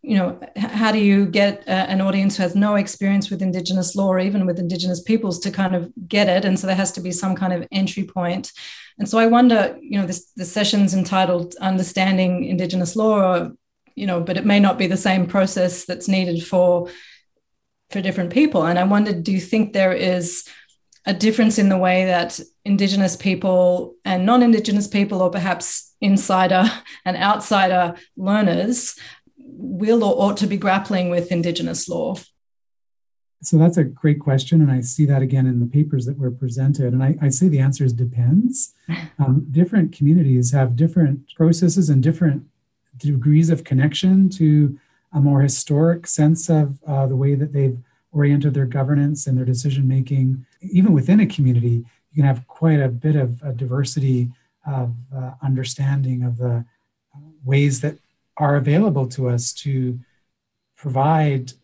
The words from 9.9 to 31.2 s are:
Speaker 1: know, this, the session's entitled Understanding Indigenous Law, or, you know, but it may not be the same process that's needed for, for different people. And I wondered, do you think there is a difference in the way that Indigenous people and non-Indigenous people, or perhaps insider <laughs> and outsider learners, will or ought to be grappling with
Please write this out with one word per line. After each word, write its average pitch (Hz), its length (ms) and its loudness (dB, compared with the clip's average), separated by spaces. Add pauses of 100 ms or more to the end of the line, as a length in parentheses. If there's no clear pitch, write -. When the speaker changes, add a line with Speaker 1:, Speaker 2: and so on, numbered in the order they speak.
Speaker 1:
know, 185 60 -2
this, - 300 -10
the 185 80 -10
session's 202 500 0
entitled 180 680 0
Understanding 185 840 0
Indigenous 180 500 -4
Law, 214 240 2
or, 185 340 0 (420)
you 196 120 -8
know, 180 140 -2
but 175 160 -4
it 190 100 -2
may 202 140 4
not 190 180 2
be 190 80 0
the 185 100 0
same 185 300 0
process 185 580 -2
that's 180 240 -8
needed 180 380 -2
for, 180 420 2 (1000)
for 196 100 -6
different 180 320 -4
people. 262 320 2
And 175 140 0
I 185 60 2
wondered, 202 400 0
do 196 80 -2
you 190 80 0
think 214 320 -2
there 190 200 2
is 180 560 -4 (560)
a 202 100 -2
difference 220 440 2
in 202 100 4
the 190 100 2
way 185 260 2
that 175 360 -2 (240)
Indigenous 196 520 0
people 180 800 0 (100)
and 185 220 -2
non-Indigenous 220 600 4
people, 202 340 -2
or 180 80 2
perhaps 180 680 -6
insider 190 640 2 (220)
<laughs> - 180 -20
and 185 120 -4
outsider 185 800 0 (220)
learners, 196 800 -2 (420)
will 220 640 -2
or 202 180 0
ought 202 180 2
to 208 80 0
be 196 100 -2
grappling 190 520 -2
with 175 220 -2